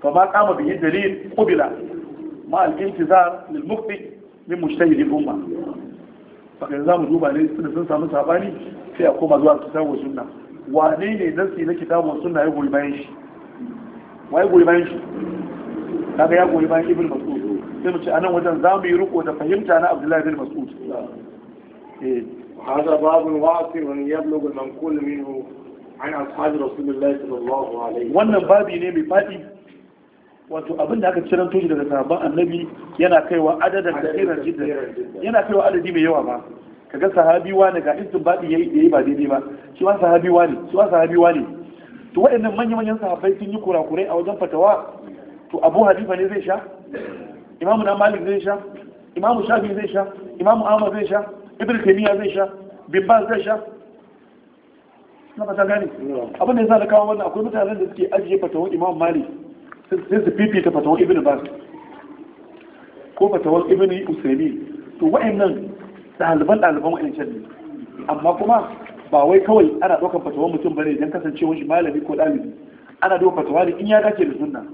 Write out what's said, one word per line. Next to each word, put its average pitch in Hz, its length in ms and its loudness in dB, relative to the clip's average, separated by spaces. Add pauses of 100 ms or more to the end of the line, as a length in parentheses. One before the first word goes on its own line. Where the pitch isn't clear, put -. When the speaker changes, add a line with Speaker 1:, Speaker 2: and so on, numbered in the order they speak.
Speaker 1:
فما 143 220 2
قام 202 320 2
به 151 160 -2
الدليل 185 640 -2
قبل 170 280 2 (840)
مع 180 160 2
الانتظار 180 840 2
للمخطئ 202 500 -8 (480)
من 175 120 -4
مجتهد 156 400 2
الأمة. 143 380 -2 (1200)
Fa 139 100 -10
in 143 140 -4
za 175 140 4
mu 156 80 0
duba 151 260 2
ne, 156 160 2
tunda 156 260 -6
sun 165 140 -4
samu 156 220 -2
sabani, 170 420 0 (460)
sai 170 80 2
a - 60 4
koma 151 260 2
zuwa 147 200 6
kitabu 156 320 -4
wa 135 60 -4
sunna. 135 280 -8 (480)
Wane 196 460 0
ne 175 120 -2
nasi 175 340 -4
na 170 100 -2
kitabu 165 340 -2
wa 147 140 -4
sunna 170 180 -2
ya 156 100 2
goyi 143 180 -2
bayan 143 260 -2
shi? - 140 -14 (1200)
Wa 151 100 2
ya 196 60 2
goyi 180 180 8
bayan 170 220 4
shi? - 100 -8 (1200)
Kaga 160 200 4
ya 180 100 6
goyi 165 200 2
bayan 165 240 0
Ibn 165 180 0
Mas'ud. 135 340 -6 (400)
Sai 180 100 -2
mu 170 120 -4
ce 170 60 -4
a 160 100 0
nan 185 140 -2
wajen 170 280 0
za 185 160 4
mu 190 80 -6
yi 175 100 2
riko 180 260 0
da 151 100 -4
fahimta 165 480 0
na 175 100 2
Abdullahi 156 320 0
bin 151 140 -2
Mas'ud. 135 320 -10 (1300)
Eh. 127 200 -2 (400)
Speaker 2:
وهذا 151 340 0
باب 156 300 4
واسع 165 480 2 (220)
يبلغ 151 500 -4
المنقول 143 580 -6
منه 139 380 -8 (580)
عن 147 140 -8
أصحاب 147 400 -4
رسول 143 360 -4
الله 139 360 0
صلى 127 120 -8
الله 120 460 -6
عليه 117 220 -6
وسلم. 139 80 -6
Speaker 1:
Wannan 208 320 2
babi 190 320 4
ne 175 140 -4
mai 160 100 -2
faɗi. 190 360 0 (1120)
Wato 156 300 -8
abin 214 200 0
da 185 80 2
aka 175 140 0
ciranto 185 380 0
shi 175 80 -2
daga 147 220 0
sahabban 139 320 0
Annabi 165 460 -2 (300)
yana 180 240 6
kaiwa 160 400 0
adadan 185 320 -2
Speaker 2:
Adadan 147 80 -6
Speaker 1:
kasiran 160 340 -2
Speaker 2:
kasiran 143 80 -6
Speaker 1:
jiddan. - 500 -6
Speaker 2:
jiddan. - 300 -10
Speaker 1:
Yana 214 180 2
kaiwa 196 240 2
adadi 180 260 0
mai 160 100 2
yawa 160 200 2
ba. - 180 -6 (520)
Kaga 175 220 0
sahabi 170 380 4
wane 190 280 4
ga 143 160 0
istinbadi 170 560 -2
yayi 165 180 2
da 147 60 0
yayi 160 140 8
ba 139 120 4
daidai 139 240 0
ba. 135 160 0 (320)
Shi - 100 -4
ma 202 140 4
sahabi 170 300 4
wane, 175 260 4 (160)
shi 180 60 -4
ma 202 140 4
sahabi 165 260 4
wane. 170 260 4 (720)
To 339 60 2
waɗannan 220 360 4
manya-manyan 220 440 -2
sahabbai 190 380 0
sun 202 120 -8
yi 214 80 -6
kurakurai 170 480 -2
a - 80 -4
wajen 175 240 -2
fatawa. 180 480 2 (640)
To 170 140 -6
Abu 160 200 4
Hanifa 185 320 2
ne 190 120 0
zai 202 140 -4
sha? 190 180 -2 (1000)
Imamu 208 240 2
na 196 120 2
Malik 202 280 2
zai 196 160 -2
sha? 202 180 -2 (580)
Imamu 214 320 0
Shafi 208 260 0
zai 208 140 -6
sha? 196 180 -2 (320)
Imamu 214 280 2
Ahmad 214 260 2
zai 202 140 -4
sha? 208 180 -2 (360)
Ibn 226 240 -2
Taymiyyah 202 340 4
zai 196 160 -4
sha? 190 140 0 (420)
Bin 185 160 0
Baz 220 220 6
zai - 140 -2
sha? 214 140 -2 (1800)
Na 214 100 -8
fata 196 180 0
gane? 196 220 -2 (160)
Speaker 2:
Na'am. 131 260 -6 (120)
Speaker 1:
Abin 240 160 2
da 226 60 2
ya 214 60 2
sa 220 100 6
na - 80 2
kawo 208 220 6
wannan, 202 180 -2
akwai 214 180 -4
mutanen 208 340 -2
da 185 100 0
suke 180 240 -2
ajiye - 260 0
fatawan 175 340 -2
Imam 170 260 -2
Malik, 165 260 0 (640)
sai, 185 80 0 (120)
sai 214 140 4
su - 120 2
fifita 196 340 2
fatawan - 300 2
Ibn 175 220 4
Baz. 139 180 2 (1800)
Ko 196 120 4
fatawan 175 420 0
Ibn 185 200 4 (220)
Usaymin. 135 420 -2 (440)
To 330 80 0
wa'annan 202 640 2 (480)
ɗaliban 165 420 4
ɗaliban 160 320 2
wa'ancan 151 400 -6
ne. 110 80 -12 (680)
Amma 151 260 0
kuma 226 340 2 (420)
ba 143 140 6
wai 190 160 8
kawai 196 300 6 (120)
ana 165 180 2
ɗaukar 180 240 -2
fatawan 151 280 -2
mutum 156 220 -2
bane 151 260 -2
don 151 100 -2
kasancewar 156 460 -4
shi 143 80 -10
malami 151 420 0
ko - 80 -4
ɗalibi. 156 360 0 (520)
Ana 190 160 2
duba 170 240 2
fatawa 147 240 2
ne 170 120 -2
in 208 80 -6
ya 214 160 6
dace 208 220 2
da 139 140 -4
sunna. 131 360 -8